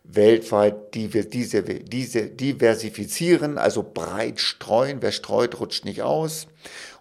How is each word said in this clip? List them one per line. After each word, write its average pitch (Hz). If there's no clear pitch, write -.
weltweit 104
diver-, 107
diese, 110
diese 110
diversifizieren, 131
also -
breit 98
streuen, 127
wer 104
streut, 117
rutscht -
nicht 101
aus, 156